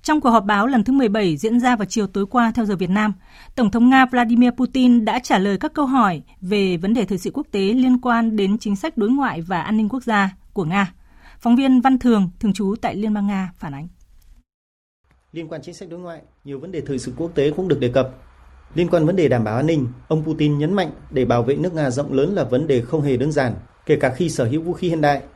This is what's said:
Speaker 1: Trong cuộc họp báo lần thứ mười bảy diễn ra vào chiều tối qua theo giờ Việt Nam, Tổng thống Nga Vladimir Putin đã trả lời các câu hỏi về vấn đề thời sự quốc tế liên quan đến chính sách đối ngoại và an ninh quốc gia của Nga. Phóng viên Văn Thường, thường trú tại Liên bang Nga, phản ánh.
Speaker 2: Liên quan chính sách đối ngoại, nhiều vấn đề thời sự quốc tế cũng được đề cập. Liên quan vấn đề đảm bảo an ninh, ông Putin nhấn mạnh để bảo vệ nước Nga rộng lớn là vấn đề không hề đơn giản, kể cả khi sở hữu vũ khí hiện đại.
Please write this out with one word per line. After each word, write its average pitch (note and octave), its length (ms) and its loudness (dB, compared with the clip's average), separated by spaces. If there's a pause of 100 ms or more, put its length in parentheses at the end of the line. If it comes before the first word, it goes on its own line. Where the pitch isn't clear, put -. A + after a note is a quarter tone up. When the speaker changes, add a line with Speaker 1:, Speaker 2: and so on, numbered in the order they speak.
Speaker 1:
Trong D4+ 180 0
cuộc B3+ 100 2
họp A3+ 140 4
báo G#3 220 2
lần B3+ 180 2
thứ B3+ 80 0
mười C4+ 160 4
bảy G3 280 0
diễn A3 240 0
ra B3 160 2
vào G#3 100 -4
chiều G#3 200 -2
tối G3 200 -2
qua A#3 280 2
theo A#3 100 0
giờ G#3 120 0
Việt E3+ 140 -4
Nam, G#3+ 220 2 (420)
Tổng A3 160 2
thống A#3+ 200 6
Nga C4 160 6
Vladimir A#3+ 440 2
Putin B3 540 2
đã G#3+ 140 -2
trả B3 200 0
lời G3 200 0
các D4+ 160 -4
câu D4 120 0
hỏi A3+ 360 2 (180)
về F#3+ 360 0
vấn G3 180 0
đề A#3 100 0
thời F#3 140 -4
sự G3+ 160 -6
quốc D4+ 160 -6
tế G3+ 100 -4
liên B3 400 2
quan A3+ 360 0
đến G3+ 220 0
chính G#3 180 -4
sách D#4+ 200 -6
đối G#3+ 140 0
ngoại B3 300 -2
và E3+ 200 -4
an G#3+ 160 -2
ninh A3 120 0
quốc B3 140 -6
gia G3+ 280 0 (220)
của F#3+ 120 -4
Nga. F#3+ 280 -2 (460)
Phóng A#3+ 180 2
viên C4 240 4
Văn C4 180 0
Thường, A3 320 2 (100)
thường G#3 120 0
trú G3 280 -2
tại - 160 -6
Liên G#3 180 -4
bang G3+ 120 -2
Nga, F#3+ 320 -4
phản D3 160 -12
ánh. D3 140 -14 (1400)
Speaker 2:
Liên D#3+ 160 -12
quan D#3+ 140 -12
chính F3 120 -16
sách F#3 140 -18
đối E3+ 120 -14
ngoại, E3+ 200 -14 (240)
nhiều C#3 140 -12
vấn E3+ 140 -12
đề E3 80 -6
thời C3+ 180 -6
sự B2 180 -10
quốc E3 180 -6
tế C#3+ 160 2
cũng F#3 180 -4
được C3 120 0
đề B2 80 0
cập. B2+ 220 0 (640)
Liên E3+ 160 0
quan E3 160 4
vấn F3+ 100 2
đề D#3+ 120 4
đảm A#2+ 160 2
bảo G#2+ 120 -2
an C#3 100 0
ninh, D#3 200 0 (220)
ông D#3+ 160 0
Putin D3+ 340 0
nhấn D#3 160 -2
mạnh F#3 160 0 (200)
để C3 140 0
bảo A#2+ 180 2
vệ B2+ 140 0
nước E3 180 -2
Nga D3+ 160 -2
rộng C3+ 220 -4
lớn C#3+ 220 0
là E3+ 100 0
vấn B2+ 220 0
đề C3+ 140 2
không D3 220 -4
hề C#3 140 0
đơn C#3+ 160 -2
giản, C3 220 0 (320)
kể D3+ 100 2
cả B2+ 200 0
khi F3 120 0
sở C#3 160 -2
hữu C#3+ 180 -2
vũ F3 100 -6
khí F3 160 -4
hiện E3 120 -2
đại. C#3+ 220 2 (140)